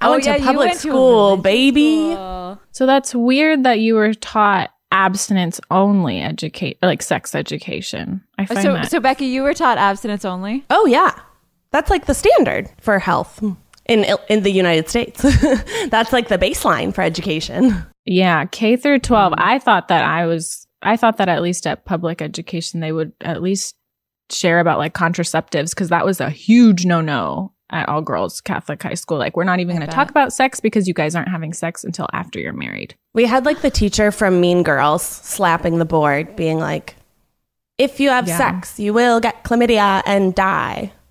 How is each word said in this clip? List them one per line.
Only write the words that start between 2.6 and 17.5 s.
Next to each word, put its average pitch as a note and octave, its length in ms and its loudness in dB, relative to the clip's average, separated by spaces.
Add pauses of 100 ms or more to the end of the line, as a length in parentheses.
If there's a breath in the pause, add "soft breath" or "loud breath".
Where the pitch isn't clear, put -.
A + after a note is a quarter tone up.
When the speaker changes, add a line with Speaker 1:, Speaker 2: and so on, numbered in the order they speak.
Speaker 3:
So C4 140 0
that's C4+ 280 2
weird C4 500 2
that A#3 160 2
you A3+ 140 2
were G#3+ 200 2
taught G#3 560 0 (220)
abstinence F#3+ 680 0 (100)
only F#3 500 2
educate, D3+ 600 -8
like, E3+ 200 0
sex - 320 -4
education. - 840 -8 (180)
I G3+ 40 -4
Speaker 2:
Oh, F#3+ 40 -2
Speaker 3:
find G3+ 160 -2
Speaker 2:
so, - 120 2
Speaker 3:
that - 160 -6
Speaker 2:
so E4 100 0
Becky, C4 260 0
you C4 160 -2
were C#4 120 0
taught E4+ 240 0
abstinence G3+ 460 -2
only? G3 460 -8
Speaker 1:
Oh, E4 160 4
yeah. C4+ 260 4 (600)
That's, D4 180 0
like, F4+ 160 0
the C#4 80 0
standard - 560 2 (100)
for G3+ 180 0
health - 440 -4 (440)
in, G#3+ 200 2 (220)
in G#3+ 140 2
the G3 100 0
United F3 360 2
States. - 340 -6
<laughs> C#4+ 680 2
That's, A3+ 220 0
like, A#3+ 160 0
the F#3+ 100 0
baseline F#3 560 -2
for F#3+ 80 -2
education. E3+ 840 -2 (200)